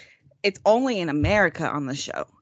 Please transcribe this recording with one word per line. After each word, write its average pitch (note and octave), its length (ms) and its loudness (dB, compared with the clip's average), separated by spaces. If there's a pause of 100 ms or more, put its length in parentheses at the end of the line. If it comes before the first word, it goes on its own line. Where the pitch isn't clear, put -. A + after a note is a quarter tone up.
(460)
it's G3+ 200 -2
only A#3 360 2
in E3+ 80 -4
America D#3+ 600 0
on C#3+ 180 -4
the C3 100 -6
show. - 320 -10 (140)